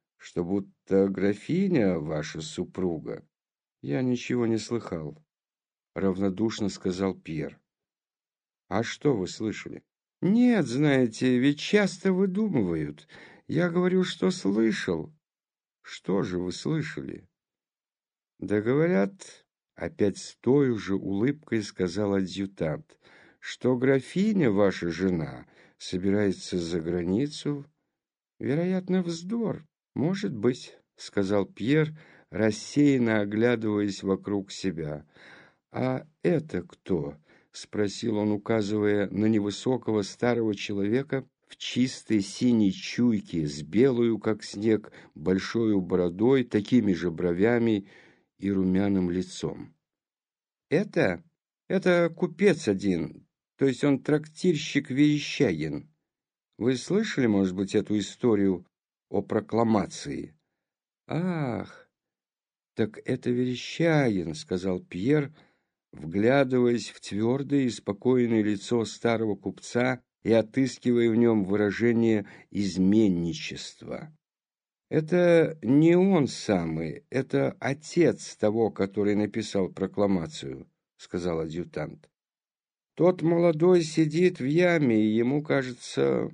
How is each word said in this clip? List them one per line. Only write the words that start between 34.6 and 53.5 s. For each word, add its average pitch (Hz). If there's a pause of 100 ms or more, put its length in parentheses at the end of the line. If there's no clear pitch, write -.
«А 127 (160)
это 143
кто?» 76 (340)
спросил 104
он, 104
указывая 104
на 95
невысокого 110
старого 117
человека 113 (200)
в -
чистой 120
синей 110
чуйке, 104
с 73
белую, 117
как 110
снег, 107 (240)
большою 95
бородой, 92
такими 107
же 85
бровями 101 (500)
и 98
румяным 95
лицом. - (960)
«Это? 147 (440)
Это 175
купец 170
один, 95 (300)